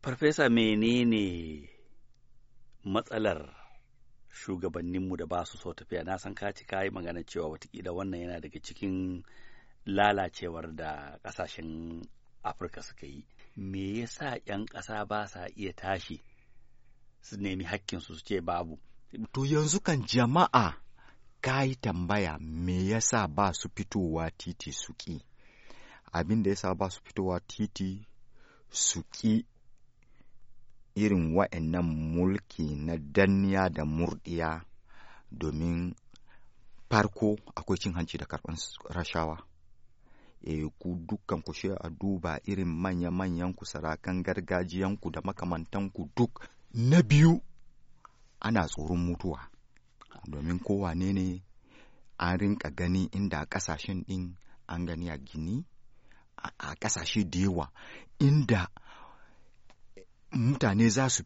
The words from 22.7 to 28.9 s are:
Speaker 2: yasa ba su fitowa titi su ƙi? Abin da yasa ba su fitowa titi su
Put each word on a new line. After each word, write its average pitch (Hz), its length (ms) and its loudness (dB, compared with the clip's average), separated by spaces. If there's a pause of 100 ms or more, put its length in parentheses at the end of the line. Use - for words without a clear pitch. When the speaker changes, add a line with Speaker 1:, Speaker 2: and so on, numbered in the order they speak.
Speaker 2:
yasa 113 380 2
ba 90 260 4
su - 140 -8
fitowa 82 680 0
titi - 360 -8
su - 220 -8
ƙi? - 280 -8 (880)
Abin 101 300 2
da 98 80 4
yasa 98 240 0
ba 92 160 0
su - 140 -12
fitowa 92 420 0
titi 98 580 -4 (680)
su - 320 0 (100)